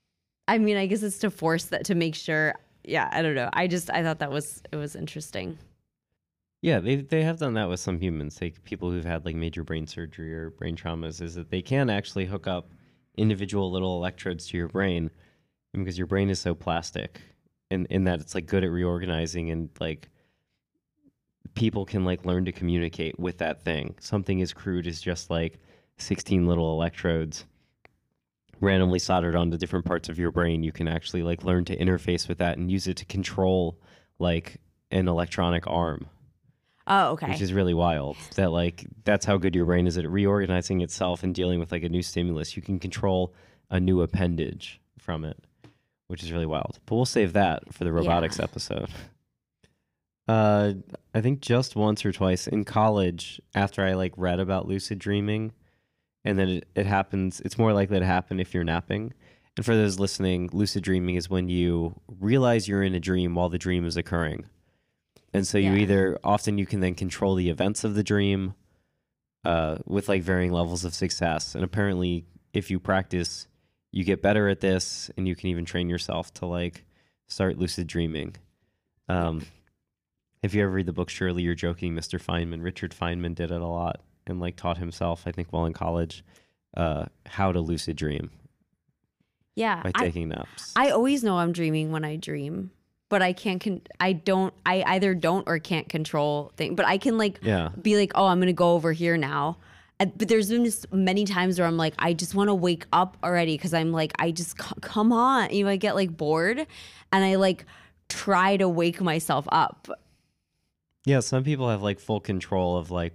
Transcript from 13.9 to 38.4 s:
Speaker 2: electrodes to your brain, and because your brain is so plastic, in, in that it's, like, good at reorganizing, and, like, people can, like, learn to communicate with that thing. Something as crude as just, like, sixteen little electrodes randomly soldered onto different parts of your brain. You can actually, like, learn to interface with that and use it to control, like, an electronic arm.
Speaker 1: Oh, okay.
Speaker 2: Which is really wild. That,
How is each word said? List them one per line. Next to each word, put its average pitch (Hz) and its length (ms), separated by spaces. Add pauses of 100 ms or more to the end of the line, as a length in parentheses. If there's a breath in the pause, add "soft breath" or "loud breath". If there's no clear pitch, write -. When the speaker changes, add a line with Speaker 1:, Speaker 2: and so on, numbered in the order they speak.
Speaker 2:
electrodes 87 500
to - 100
your 85 120
brain, 90 420 (640 soft breath)
and 98 100
because 90 140
your 90 100
brain 98 220
is 92 100
so 87 160
plastic, - 640 (520)
in, 92 160
in 95 180
that 90 160
it's, - 140
like, 90 100
good 95 180
at 90 80
reorganizing, 87 800
and, 80 180 (100)
like, 80 300 (1500)
people 110 300
can, 95 200
like, 90 200
learn 90 200
to 90 60
communicate 85 680
with 87 200
that 80 240
thing. 80 360
Something 95 420
as 87 120
crude 90 340
as 80 140
just, - 280
like, 82 300 (380 soft breath)
sixteen - 500
little 85 260
electrodes 80 720 (1120)
randomly 92 400
soldered 87 360
onto 85 220
different 87 280
parts 87 240
of 80 80
your 85 140
brain. 82 320
You 80 80
can 82 160
actually, 82 360
like, 85 200
learn 90 220
to - 120
interface 87 500
with 85 120
that 87 180
and 90 140
use 95 160
it 92 100
to - 80
control, 92 760 (380 soft breath)
like, 85 420 (320)
an 95 160
electronic 85 600
arm. 82 400 (800)
Speaker 1:
Oh, 185 260
okay. 156 180
Speaker 2:
Which 156 100
is 92 120
really 92 200
wild. 80 440 (180)
That, 92 160